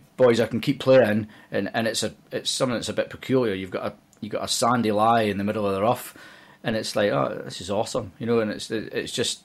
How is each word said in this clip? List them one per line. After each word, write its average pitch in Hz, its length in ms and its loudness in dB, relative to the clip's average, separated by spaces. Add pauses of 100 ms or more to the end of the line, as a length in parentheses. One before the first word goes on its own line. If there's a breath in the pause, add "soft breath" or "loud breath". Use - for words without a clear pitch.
(160)
boys, 120 220 6
I 113 80 4
can 113 140 -2
keep 135 180 -2
playing," 110 480 6 (240 loud breath)
and, 101 240 -2
and 113 140 -2
it's 113 160 -2
a, - 100 -4 (160)
it's - 200 -6
something 127 260 -2
that's 95 120 -6
a 107 40 -4
bit 98 180 -4
peculiar. 123 440 0
You've 95 180 -8
got 101 140 -6
a, 101 80 -8 (260)
you've 107 100 -12
got 107 140 -6
a 98 40 -4
sandy 117 440 2
lie 113 300 4
in 101 160 0
the 101 40 -2
middle 104 240 -2
of 98 80 0
the 98 80 -2
rough, 120 340 0 (460 loud breath)
and 117 140 -2
it's - 180 -6
like, - 160 2
"Oh, 131 340 -2
this - 160 -12
is 92 120 -6
awesome," 107 480 -4
you 113 60 -6
know, 117 120 2
and 107 140 0
it's, - 180 -10
it, 110 220 -6
it's - 200 -6
just - 320 -4